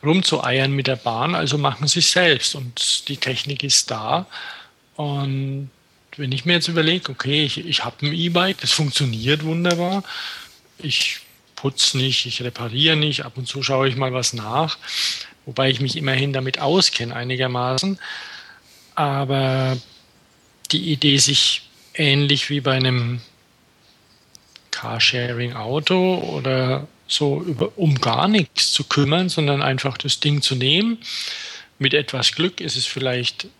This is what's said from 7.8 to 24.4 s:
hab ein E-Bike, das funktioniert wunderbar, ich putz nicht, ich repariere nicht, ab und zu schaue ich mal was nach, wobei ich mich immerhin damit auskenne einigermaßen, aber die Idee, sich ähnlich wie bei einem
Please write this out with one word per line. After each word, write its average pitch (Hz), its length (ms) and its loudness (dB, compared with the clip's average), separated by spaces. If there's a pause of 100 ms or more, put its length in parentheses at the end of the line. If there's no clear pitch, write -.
hab - 160 -8
ein 147 120 0
E-Bike, 175 480 0
das - 100 0
funktioniert 139 720 0
wunderbar, 175 600 0 (760)
ich - 400 -2 (360)
putz - 380 0
nicht, 131 320 0
ich 123 180 -6
repariere 123 520 0
nicht, 151 300 0
ab - 120 -14
und 127 100 -6
zu 139 160 -6
schaue 135 260 2
ich 120 60 -2
mal 131 180 -2
was 123 200 -2
nach, 120 440 -2 (680)
wobei 131 240 0
ich 123 100 2
mich 135 160 -2
immerhin 139 380 0
damit 131 260 -4
auskenne 139 560 2
einigermaßen, 127 840 -2 (960)
aber 135 840 0 (960)
die 170 200 0
Idee, 139 260 4
sich 139 460 4 (320)
ähnlich 143 540 2
wie 143 120 0
bei 135 120 2
einem 123 480 0 (1500)